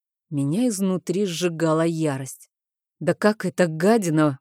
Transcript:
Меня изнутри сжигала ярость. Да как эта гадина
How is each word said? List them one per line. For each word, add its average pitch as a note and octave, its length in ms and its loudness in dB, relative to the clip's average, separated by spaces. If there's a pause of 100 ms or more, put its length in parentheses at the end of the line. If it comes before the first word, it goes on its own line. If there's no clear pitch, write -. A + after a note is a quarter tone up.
(300)
Меня D3+ 380 0
изнутри F#3+ 580 -2
сжигала E3 580 0
ярость. D#3 640 -4 (520)
Да E3 140 0
как G#3+ 300 0
эта F#3 220 0
гадина D#3+ 760 2